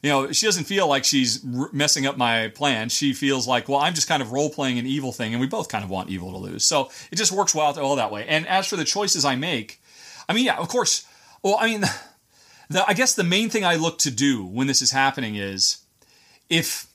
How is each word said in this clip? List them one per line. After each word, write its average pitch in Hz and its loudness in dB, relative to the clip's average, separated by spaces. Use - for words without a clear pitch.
you 147 2
know, 135 2
she 151 0
doesn't 180 2
feel 196 2
like 139 2
she's 123 2
r-, 139 -2
messing 143 2
up 139 0
my 117 2
plan. 120 0
She 143 0
feels 131 0
like, 123 0
"Well, 139 2
I'm 165 0
just 151 0
kind 151 0
of 113 -6
role-playing 139 0
an 120 -2
evil 135 -2
thing," 113 -4
and 120 0
we 131 0
both 220 -4
kind 104 -4
of 98 -10
want 92 -4
evil 92 -6
to 92 -10
lose. 95 -6
So 143 2
it - -10
just 202 2
works 190 0
well 151 2
all 139 0
that 110 0
way. 104 -6
And 156 0
as 185 0
for - -4
the 165 -2
choices 180 0
I 135 2
make, 131 -6
I 175 0
mean, 240 2
yeah, 233 0
of 170 -4
course, - -2
well, 202 2
I 220 2
mean, 220 0
<laughs> - -8
the, - 2
I 208 2
guess 254 2
the 185 0
main 196 2
thing 214 0
I 175 4
look 165 0
to 139 2
do 120 2
when 113 -2
this 135 2
is 120 2
happening 131 0
is 98 -2
if - -2